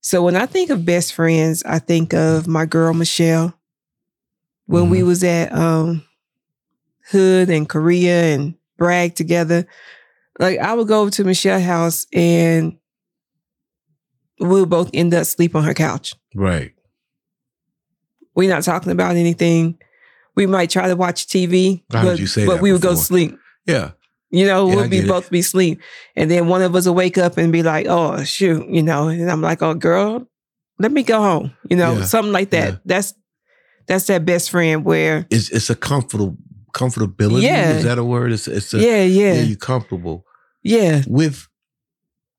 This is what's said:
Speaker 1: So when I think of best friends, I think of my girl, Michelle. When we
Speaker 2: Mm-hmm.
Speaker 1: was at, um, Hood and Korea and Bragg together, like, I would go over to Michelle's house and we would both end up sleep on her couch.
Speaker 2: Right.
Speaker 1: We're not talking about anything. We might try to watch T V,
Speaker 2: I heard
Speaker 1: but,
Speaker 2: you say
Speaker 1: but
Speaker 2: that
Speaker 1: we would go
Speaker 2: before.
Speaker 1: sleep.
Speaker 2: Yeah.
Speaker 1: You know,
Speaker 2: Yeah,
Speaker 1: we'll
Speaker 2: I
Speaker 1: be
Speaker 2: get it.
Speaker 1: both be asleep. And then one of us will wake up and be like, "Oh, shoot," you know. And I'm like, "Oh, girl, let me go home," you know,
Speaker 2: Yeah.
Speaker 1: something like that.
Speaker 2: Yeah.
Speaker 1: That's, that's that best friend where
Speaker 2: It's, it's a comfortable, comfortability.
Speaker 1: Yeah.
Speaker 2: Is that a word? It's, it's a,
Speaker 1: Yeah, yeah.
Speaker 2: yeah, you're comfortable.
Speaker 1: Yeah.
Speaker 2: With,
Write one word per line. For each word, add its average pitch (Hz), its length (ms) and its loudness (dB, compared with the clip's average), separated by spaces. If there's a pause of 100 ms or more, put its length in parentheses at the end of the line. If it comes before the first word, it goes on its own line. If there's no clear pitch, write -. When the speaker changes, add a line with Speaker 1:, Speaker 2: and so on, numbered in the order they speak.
Speaker 1:
So 180 220 0
when 180 120 2
I 208 100 0
think 359 240 -2
of 190 160 -2
best 175 280 0
friends, 165 500 0
I 165 160 -4
think 165 340 -2
of 160 340 0
my 160 180 -2
girl, 165 280 0
Michelle. 165 600 0 (1120)
When 175 240 0
we 185 100 2
Speaker 2:
Mm-hmm. 180 80 2
Speaker 1:
was 180 160 0
at, 170 300 -2
um, 160 500 0 (1080)
Hood 185 380 4
and 156 180 0
Korea 170 640 2
and 143 220 -4 (220)
Bragg 175 380 0
together, 170 520 0 (720)
like, 185 200 0
I 214 140 -4
would 233 140 -2
go 214 140 2
over 202 100 0
to 196 140 -2
Michelle's 185 380 0
house 170 500 -2
and 170 640 2 (1600)
we 165 80 -2
would 185 220 2
both 175 240 0
end 170 200 0
up 165 120 0
sleep - 300 -2
on 156 100 0
her 156 80 0
couch. - 420 -4 (180)
Speaker 2:
Right. 90 400 -2 (1600)
Speaker 1:
We're 185 140 2
not 170 140 0
talking 180 280 -2
about 180 240 0
anything. 170 640 2 (580)
We 196 120 2
might 185 220 0
try 185 180 0
to 185 80 0
watch 175 320 -4
T 185 180 0
V, 185 380 2 (100)
Speaker 2:
I 113 60 0
heard 180 140 2
Speaker 1:
but, 170 60 -4
Speaker 2:
you 98 80 -2
say - 180 0
Speaker 1:
but 185 100 2
Speaker 2:
that 170 60 -2
Speaker 1:
we 196 100 4
would 180 100 2
go 180 100 2
Speaker 2:
before. 165 120 -2
Speaker 1:
sleep. 175 340 0 (300)
Speaker 2:
Yeah. 113 240 -2 (400)
Speaker 1:
You 185 160 2
know, 190 200 2
Speaker 2:
Yeah, 185 80 2
Speaker 1:
we'll 202 100 2
Speaker 2:
I - 20 -2
Speaker 1:
be 185 100 -2
Speaker 2:
get 190 80 0
it. 196 40 0
Speaker 1:
both 180 200 -2
be 175 100 0
asleep. 170 400 0 (360)
And 160 160 0
then 175 160 2
one 185 160 2
of 180 120 0
us 185 120 0
will 175 80 2
wake 180 240 0
up 175 180 0
and 170 160 2
be 170 80 2
like, 160 260 0
"Oh, 170 360 -2
shoot," 165 440 -2
you 170 140 0
know. 151 280 0
And 170 200 -4
I'm 160 120 -2
like, 160 200 -2
"Oh, 160 140 -2
girl, 202 520 -2 (520)
let 214 120 0
me 285 120 0
go 220 180 0
home," 165 320 0 (160)
you 180 80 2
know, 170 220 0
Speaker 2:
Yeah. 95 60 -2
Speaker 1:
something 208 280 0
like 196 160 0
that. 160 240 0
Speaker 2:
Yeah. 92 120 -12
Speaker 1:
That's, 185 280 -2 (720)
that's 190 220 -2
that 175 180 0
best 170 240 -2
friend 160 340 0
where 160 460 0
Speaker 2:
It's, 107 220 0
it's 110 180 -2
a 117 60 0
comfortable, 107 600 -4 (380)
comfortability. 110 720 0
Speaker 1:
Yeah. 233 340 2
Speaker 2:
Is 160 60 -2
that 120 160 0
a 120 40 -2
word? 120 280 -2
It's, - 160 -6
it's - 260 -8
a, 113 60 2
Speaker 1:
Yeah, 220 240 4
yeah. 190 300 4
Speaker 2:
yeah, 123 100 0
you're 110 140 -2
comfortable. 90 680 -6 (380)
Speaker 1:
Yeah. 180 440 2
Speaker 2:
With, 143 400 -2 (920)